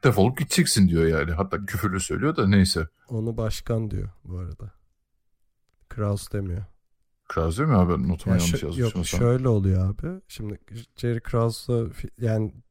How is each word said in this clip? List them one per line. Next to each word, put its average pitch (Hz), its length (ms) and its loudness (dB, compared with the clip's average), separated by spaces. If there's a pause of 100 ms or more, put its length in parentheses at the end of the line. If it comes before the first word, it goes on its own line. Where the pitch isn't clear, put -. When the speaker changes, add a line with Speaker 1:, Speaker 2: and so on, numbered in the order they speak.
Speaker 1:
defolup 120 340 4
gideceksin." 139 500 4
diyor 82 180 4
yani. 80 260 2
Hatta 95 340 -4
küfürlü 95 340 -4
söylüyor 139 360 -2
da 110 120 2
neyse. 92 400 4 (220)
Speaker 2:
Onu 113 280 -4
başkan 110 540 -2
diyor 98 180 -6 (160)
bu 90 120 -10
arada. 90 340 -10 (1160)
Kraus 104 440 -4
demiyor. 98 320 -4 (640)
Speaker 1:
Kraus 82 300 -2
değil 151 120 0
mi 131 60 4
abi? 87 320 4
Notuma 92 280 0
Speaker 2:
Ya 87 60 4
Speaker 1:
yanlış 85 200 0
Speaker 2:
şö-, 82 40 -6
Speaker 1:
yazmışım 87 180 -2
Speaker 2:
yok, 113 120 0
Speaker 1:
o 90 80 -2
zaman. - 0 -
Speaker 2:
şöyle 123 440 2
oluyor 95 420 2
abi. 175 380 -8
Şimdi 104 320 -12 (360)
Jerry 120 240 -2
Krause'la 117 600 0
fi-, - 280 -8 (160)
yani 107 280 0 (180)